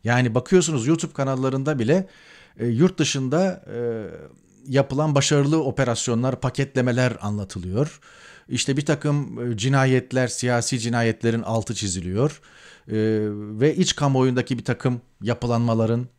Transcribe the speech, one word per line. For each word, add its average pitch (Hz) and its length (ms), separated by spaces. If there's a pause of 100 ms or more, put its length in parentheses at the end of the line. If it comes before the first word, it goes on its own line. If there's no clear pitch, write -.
Yani 120 320
bakıyorsunuz 151 520
YouTube 160 260
kanallarında 135 680
bile, 165 280 (520)
e, 117 80
yurt 139 320
dışında, 151 680 (100)
e, 120 40 (880)
yapılan 139 480
başarılı 143 480
operasyonlar, 123 800
paketlemeler 127 800
anlatılıyor. 104 760 (500)
İşte 131 280
bir 147 80
takım, 143 640
e, 110 60
cinayetler, 131 680
siyasi 123 520
cinayetlerin 117 600
altı 110 340
çiziliyor. 95 640 (460)
E, 107 60 (640)
ve 147 160
iç 180 200
kamuoyundaki 131 640
bir - 80
takım 123 360 (200)
yapılanmaların, 117 840 (120)